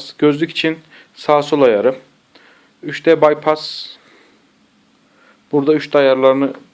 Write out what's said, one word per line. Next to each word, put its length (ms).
gözlük 320
için 280
sağ 280
sol 200
ayarı, 320
üç 240
D 160
bypass, 640
burada 220
üç 180
D 60
ayarlarını 540